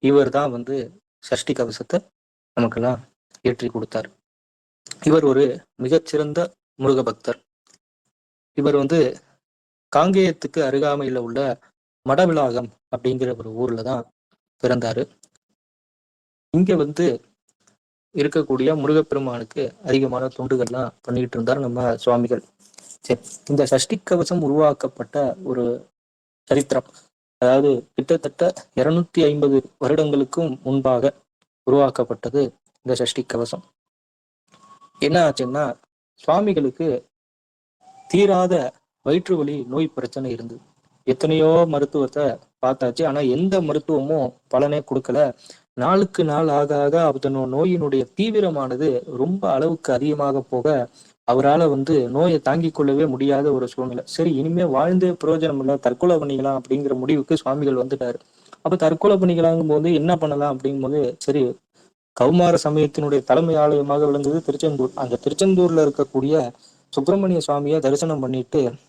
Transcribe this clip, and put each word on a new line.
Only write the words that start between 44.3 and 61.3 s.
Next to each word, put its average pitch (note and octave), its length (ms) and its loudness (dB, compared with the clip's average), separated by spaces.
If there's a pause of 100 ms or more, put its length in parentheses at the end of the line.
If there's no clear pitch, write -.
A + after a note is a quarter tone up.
பலனே C#3+ 340 0
கொடுக்கல. C3 340 -2 (560)
நாளுக்கு F#3 500 0
நாள் D#3 240 0
ஆக C#3+ 220 0 (120)
ஆக C#3+ 200 2
அதனோ-, C3+ 460 0
நோயினுடைய D3 540 0 (120)
தீவிரமானது D#3+ 760 -2 (280)
ரொம்ப F3 360 -2
அளவுக்கு D#3 400 -2
அதிகமாக C#3 480 0
போக, B2+ 260 -4 (600)
அவரால C#3+ 400 4
வந்து C#3 260 0 (140)
நோயை D#3 300 2
தாங்கிக் D#3 360 -2
கொள்ளவே C#3+ 320 0
முடியாத C#3 460 0
ஒரு B2+ 160 -2
சூழ்நிலை. B2+ 380 -8
சரி, E3 280 -2
இனிமே E3 300 0
வாழ்ந்தே F3 460 2
பிரயோஜனம் D#3 500 -2
இல்லை, C3+ 180 0
தற்கொலை E3 380 2
பண்ணிக்கலாம் C#3 420 -2
அப்படிங்கிற C3+ 360 -2
முடிவுக்கு C#3 420 -2
சுவாமிகள் C#3 460 -2
வந்துட்டாரு. B2+ 360 -6 (420)
அப்ப E3 160 0
தற்கொலை E3 400 2
பண்ணிக்கலாங்கும் E3 520 2
போது D3+ 260 2
என்ன D#3+ 220 2
பண்ணலாம் D3 360 -2
அப்படிங்கும் C3+ 340 -4
போது, D3 140 -2 (180)
சரி, C#3 240 0 (760)